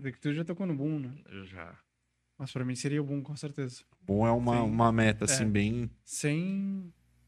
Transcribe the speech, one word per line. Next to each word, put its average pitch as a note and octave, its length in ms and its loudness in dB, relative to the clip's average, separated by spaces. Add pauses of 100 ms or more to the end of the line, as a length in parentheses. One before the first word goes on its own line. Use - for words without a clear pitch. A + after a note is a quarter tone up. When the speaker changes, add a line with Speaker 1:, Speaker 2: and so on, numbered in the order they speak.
Speaker 1:
The C3+ 120 -6
Cure D3 220 -4
já E3 80 -4
tocou F3 220 -6
no F3 100 -2
Boom, D3 240 -2
né? B2+ 140 -10 (160)
Speaker 2:
Eu G2 160 -14
já. F2+ 320 -16 (600)
Speaker 1:
Mas C3+ 140 -10
pra B2+ 140 -4
mim B2+ 100 -4
seria C#3+ 260 -2
o C#3+ 40 -2
Boom, C#3 160 -4
com C#3+ 140 -10
certeza. C#3 480 -8 (180)
Speaker 3:
Boom G2+ 240 4
é A#2 60 6
uma, A#2+ 240 4
Speaker 1:
Sim. A#2+ 80 4
Speaker 3:
uma A2+ 280 4
meta, A2 340 4
assim, - 180 2
Speaker 1:
É. A2 40 4
Speaker 3:
bem G#2+ 420 2 (140)
Speaker 1:
Sem, F#3+ 880 -4 (360)